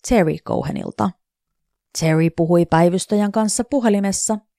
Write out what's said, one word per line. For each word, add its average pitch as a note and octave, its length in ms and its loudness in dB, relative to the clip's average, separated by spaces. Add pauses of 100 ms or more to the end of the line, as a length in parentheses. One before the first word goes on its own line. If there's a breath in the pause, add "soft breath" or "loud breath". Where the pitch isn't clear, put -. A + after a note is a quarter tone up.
Terry E3 360 2
Cohenilta. - 680 -4 (920)
Terry D#3+ 360 2
puhui E3+ 300 2
päivystäjän F#3 680 0
kanssa A3 320 -2
puhelimessa G3+ 760 0 (200)